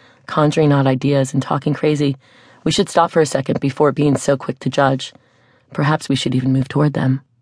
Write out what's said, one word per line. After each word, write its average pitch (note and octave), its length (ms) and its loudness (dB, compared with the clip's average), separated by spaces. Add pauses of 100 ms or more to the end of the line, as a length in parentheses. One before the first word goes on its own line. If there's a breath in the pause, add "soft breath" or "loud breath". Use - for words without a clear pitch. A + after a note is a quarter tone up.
(260 soft breath)
conjuring D3+ 460 2
odd C#3 140 2
ideas C3+ 480 0
and C3+ 80 0
talking D3+ 320 -2
crazy, C#3+ 420 0 (460 soft breath)
we D#3+ 100 0
should G3+ 160 0
stop E3+ 240 2
for E3 80 4
a D3+ 60 4
second C3+ 340 -2
before C#3 320 2
being C#3+ 240 0
so C#3 200 0
quick - 220 -8
to - 100 -6
judge. C3+ 440 0 (600 soft breath)
Perhaps D3+ 360 -2
we C3+ 80 2
should - 180 -2
even C3 180 0
move C3 140 0
toward D3 280 0
them. C3 260 0 (220)